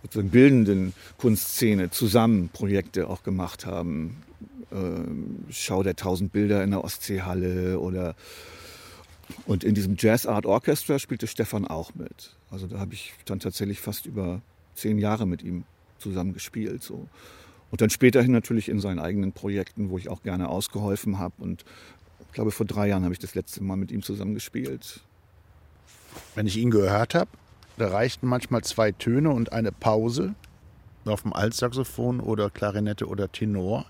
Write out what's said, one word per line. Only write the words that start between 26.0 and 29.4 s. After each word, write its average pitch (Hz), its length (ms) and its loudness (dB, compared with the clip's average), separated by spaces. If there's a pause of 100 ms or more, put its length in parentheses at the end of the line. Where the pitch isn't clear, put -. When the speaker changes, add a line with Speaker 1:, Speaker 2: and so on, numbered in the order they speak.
Speaker 2:
Wenn 107 140 0
ich 95 100 0
ihn 117 140 4
gehört 101 420 4
habe, 175 160 2 (480)
da 110 120 0
reichten 120 380 0
manchmal 123 360 0
zwei 110 280 2
Töne 131 380 2
und 117 240 0